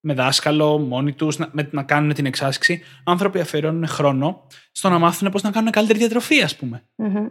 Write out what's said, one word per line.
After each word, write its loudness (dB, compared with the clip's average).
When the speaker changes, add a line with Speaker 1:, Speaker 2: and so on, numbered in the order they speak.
Speaker 1:
Με -4
δάσκαλο, 2
μόνοι -2
τους, -2
να, -6
με, -4
να -4
κάνουν 2
την -2
εξάσκηση. -2
Άνθρωποι 0
αφιερώνουν -2
χρόνο 0
στο -2
να 4
μάθουν 2
πώς -4
να -2
κάνουν 0
καλύτερη 2
διατροφή, 2
ας -2
πούμε. -8
Speaker 2:
Μμμ. -2